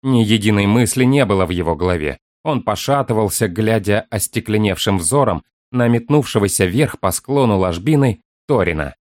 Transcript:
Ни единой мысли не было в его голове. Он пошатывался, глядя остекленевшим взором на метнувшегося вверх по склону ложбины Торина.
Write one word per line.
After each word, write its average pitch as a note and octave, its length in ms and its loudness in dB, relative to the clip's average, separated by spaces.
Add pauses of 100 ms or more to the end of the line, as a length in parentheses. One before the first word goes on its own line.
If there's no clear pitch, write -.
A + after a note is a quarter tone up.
Ни B2+ 220 2
единой G#2 420 2
мысли A#2 380 2
не C3+ 220 4
было F#2+ 200 0
в E2+ 40 -10
его E2+ 260 -2
голове. D#2 440 -4 (240)
Он D3 200 -4
пошатывался, A2 880 -2
глядя G#2 600 0
остекленевшим G#2+ 880 -2
взором G#2 460 0 (300)
на A#2+ 160 2
метнувшегося A#2 760 0
вверх A2+ 340 -2
по F#2+ 120 -2
склону B2+ 460 0
ложбины G#2 640 0 (260)
Торина. E2+ 540 0